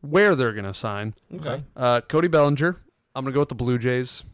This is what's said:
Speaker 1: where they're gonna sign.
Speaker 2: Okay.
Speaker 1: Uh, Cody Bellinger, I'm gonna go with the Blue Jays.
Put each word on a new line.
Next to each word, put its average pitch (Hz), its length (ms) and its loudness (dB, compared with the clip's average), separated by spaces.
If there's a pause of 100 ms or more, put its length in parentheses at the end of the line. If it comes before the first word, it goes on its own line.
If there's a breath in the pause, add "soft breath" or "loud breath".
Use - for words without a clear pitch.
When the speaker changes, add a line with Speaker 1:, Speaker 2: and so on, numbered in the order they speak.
Speaker 1:
where 180 340 4
they're 123 160 0
gonna 101 220 -8
sign. 107 400 -6 (200)
Speaker 2:
Okay. 147 300 -8 (140)
Speaker 1:
Uh, 123 240 2
Cody 160 260 0
Bellinger, 151 540 2 (340)
I'm 131 80 -6
gonna 135 100 -6
go 139 60 2
with 147 100 2
the 131 60 -8
Blue 120 220 0
Jays. 123 460 -4 (100)